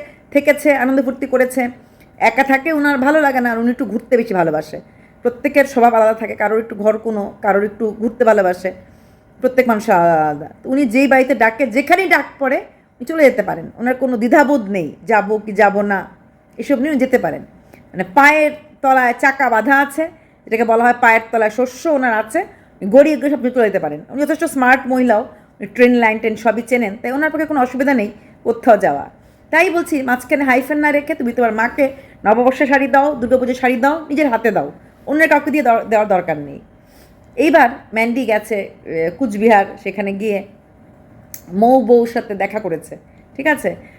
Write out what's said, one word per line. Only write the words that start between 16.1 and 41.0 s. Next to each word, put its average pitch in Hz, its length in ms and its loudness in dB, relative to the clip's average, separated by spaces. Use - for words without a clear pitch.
এসব 262 200 -2
নিয়ে 269 120 -2
উনি 285 100 -2
যেতে 262 200 0
পারেন। 156 220 -6
মানে - 280 -10
পায়ের 294 380 4
তলায় 254 380 2
চাকা 269 300 0
বাঁধা 254 300 2
আছে, 311 300 -4
যেটাকে 220 180 -2
বলা 226 200 2
হয় 240 180 4
পায়ের 226 200 4
তলায় 220 180 0
শস্য, 254 400 -4
ওনার 262 240 0
আছে, 220 320 -4
গড়িয়ে 277 320 6
গড়িয়ে 269 140 -2
সব 247 180 -2
চলে 240 160 2
যেতে 190 140 -2
পারেন। 151 300 -6
উনি 262 120 -8
যথেষ্ট 294 220 -2
স্মার্ট 254 440 2
মহিলাও, 247 340 2
উনি 208 60 -10
ট্রেন 247 280 4
লাইন 226 240 2
টেন 220 180 -4
সবই 220 260 -2
চেনেন, 233 400 -2
তাই 240 100 -6
ওনার 294 180 -2
পক্ষে 311 160 -4
কোনো 302 160 -2
অসুবিধা 254 320 0
নেই 214 180 -2
কোথাও 214 340 4
যাওয়া। 151 320 -2
তাই 339 180 2
বলছি, 320 320 -4
মাঝখানে 262 420 -2
হাইফেন 262 340 0
না 294 140 0
রেখে 285 240 -2
তুমি 240 160 -4
তোমার 233 200 0
মাকে 240 420 -2
নববর্ষের 247 420 2
শাড়ি 277 200 2
দাও, 277 280 2
দুর্গাপুজোর 240 400 -2
শাড়ি 254 200 0
দাও, 294 340 -2
নিজের 294 200 0
হাতে 226 220 0
দাও, 147 200 -4
অন্য 302 220 0
কাউকে 302 240 0
দিয়ে 294 120 0
দেওয়ার, 226 260 0
দেওয়ার 214 180 2
দরকার 175 300 -2
নেই। 143 220 -14
এইবার 285 340 4
ম্যান্ডি 233 320 -2
গেছে, 214 440 -4
এ, 160 320 -4
কুচবিহার, 208 480 2
সেখানে 196 300 -6
গিয়ে 196 300 -6